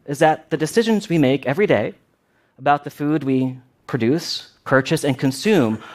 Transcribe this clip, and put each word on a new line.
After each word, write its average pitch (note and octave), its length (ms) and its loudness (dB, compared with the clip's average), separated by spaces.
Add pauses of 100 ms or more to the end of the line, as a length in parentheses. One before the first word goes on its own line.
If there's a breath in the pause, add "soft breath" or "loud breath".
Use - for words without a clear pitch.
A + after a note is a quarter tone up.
is C#3+ 140 -8
that D#3 320 2
the D#3 60 -4
decisions G#3+ 520 0
we E3+ 80 0
make C3 300 2
every F3+ 180 0
day C#3 300 0 (640)
about C#3+ 240 0
the C#3+ 80 -12
food D3+ 320 -2
we C3 340 0 (300)
produce, C3 640 -2 (120)
purchase, C3+ 400 0
and C#3+ 140 -2
consume C3+ 640 0 (140 loud breath)